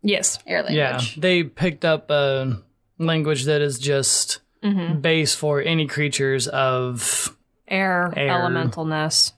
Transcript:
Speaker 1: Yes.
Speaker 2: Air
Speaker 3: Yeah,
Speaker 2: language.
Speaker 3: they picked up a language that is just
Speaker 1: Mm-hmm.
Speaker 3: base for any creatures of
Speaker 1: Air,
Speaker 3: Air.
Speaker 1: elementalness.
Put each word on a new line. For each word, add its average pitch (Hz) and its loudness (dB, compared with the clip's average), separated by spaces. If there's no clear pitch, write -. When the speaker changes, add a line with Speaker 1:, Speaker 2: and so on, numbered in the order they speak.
Speaker 1:
Yes. 202 0
Speaker 2:
Air 170 -2
Speaker 3:
Yeah, 147 2
Speaker 2:
language. 123 -4
Speaker 3:
they 175 2
picked 165 -2
up 156 0
a 135 0
language 156 0
that 147 2
is 139 -2
just 139 0
Speaker 1:
Mm-hmm. 175 0
Speaker 3:
base 160 2
for 147 0
any 160 0
creatures 135 -2
of 127 -2
Speaker 1:
Air, 185 0
Speaker 3:
Air. 143 0
Speaker 1:
elementalness. 160 0